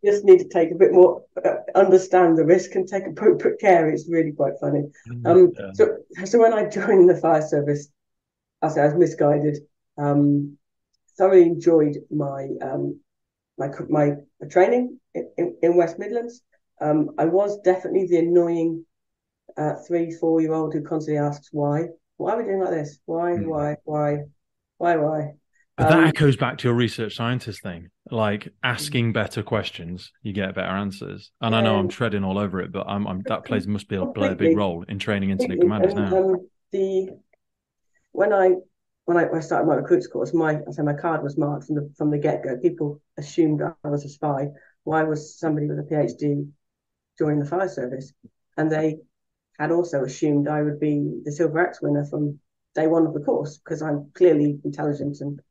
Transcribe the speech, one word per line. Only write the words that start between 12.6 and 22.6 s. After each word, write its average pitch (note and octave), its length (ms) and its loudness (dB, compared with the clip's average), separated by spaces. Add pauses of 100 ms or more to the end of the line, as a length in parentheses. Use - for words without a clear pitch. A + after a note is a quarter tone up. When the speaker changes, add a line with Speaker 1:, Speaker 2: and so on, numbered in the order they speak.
Speaker 1:
um, C#3 380 -6 (600)
my, C#3 120 -4 (180)
my D3 260 2 (360)
training B3 480 2 (160)
in, - 240 -8
in, F3 240 -4
in E3+ 140 4
West E3+ 240 2
Midlands. A#3 420 -8 (380)
Um, D3+ 360 0
I D3+ 100 0
was G3+ 360 0
definitely F#3 460 0
the E3+ 100 2
annoying, E3+ 680 0 (720)
uh, D3+ 180 -4 (120)
three, E3+ 240 -2
four-year-old D#3+ 640 -2
who D3+ 80 -4
constantly D3+ 360 -4
asks, D3 340 -4
"Why? D3 340 -2 (300)
Why - 160 -4
are A#3 60 -2
we A#3 60 -4
doing F#3+ 160 -4